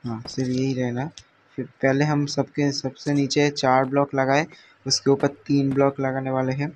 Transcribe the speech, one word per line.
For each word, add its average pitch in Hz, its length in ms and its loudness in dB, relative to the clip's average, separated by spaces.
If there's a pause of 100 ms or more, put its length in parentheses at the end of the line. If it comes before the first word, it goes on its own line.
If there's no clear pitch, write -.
हाँ, 117 180 -6
सिर्फ 131 280 -6
यही 131 240 -2
रहना। 123 340 -4 (500)
फिर 127 80 -8 (160)
पहले 135 220 4
हम 147 240 0
सबके, 143 440 -2
सबसे 139 400 -6
नीचे 143 380 2
चार 135 360 2
block 139 280 0
लगाए, 135 320 2 (400)
उसके 135 240 0
ऊपर 139 180 4 (180)
तीन 139 260 2
block 139 280 2
लगाने 135 300 -2
वाले 131 240 0
हैं। 143 220 -4